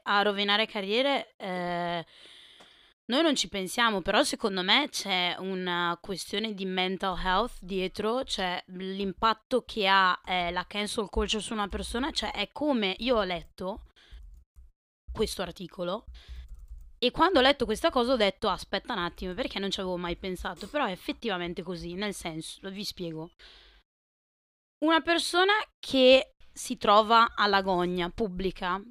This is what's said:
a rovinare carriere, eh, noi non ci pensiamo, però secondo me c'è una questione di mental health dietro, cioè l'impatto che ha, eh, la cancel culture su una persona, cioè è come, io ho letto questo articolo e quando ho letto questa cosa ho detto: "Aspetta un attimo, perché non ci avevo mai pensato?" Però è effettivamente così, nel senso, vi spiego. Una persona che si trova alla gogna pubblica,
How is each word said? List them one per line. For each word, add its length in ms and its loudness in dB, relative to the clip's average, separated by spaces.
a 180 2
rovinare 440 2
carriere, 720 -2
eh, 720 -4
noi 160 2
non 120 4
ci 140 -2
pensiamo, 540 0
però 200 4
secondo 400 -2
me 260 4
c'è 520 -2
una 600 -2
questione 540 -6
di 100 -6
mental 540 -2
health 420 0
dietro, 640 -4
cioè 440 -4
l'impatto 960 -2
che 240 -2
ha, 360 6
eh, 280 -2
la 140 -4
cancel 420 -6
culture 340 -2
su 100 -8
una 160 -2
persona, 440 -4
cioè 200 -4
è 200 -6
come, 460 0
io 180 2
ho 80 2
letto 580 -8
questo 300 -2
articolo 640 -8
e 120 4
quando 300 6
ho 20 8
letto 240 6
questa 240 0
cosa 220 2
ho 40 4
detto: 320 2
"Aspetta 460 -4
un 60 -4
attimo, 340 -4
perché 240 -6
non 120 -2
ci 100 -4
avevo 180 -2
mai 180 -4
pensato?" 520 -8
Però 180 -2
è 40 -2
effettivamente 720 -6
così, 320 -8
nel 200 -4
senso, 560 -10
vi 140 -8
spiego. 460 -10
Una 160 4
persona 520 2
che 560 6
si 240 -10
trova 580 6
alla 280 4
gogna 480 0
pubblica, 680 -4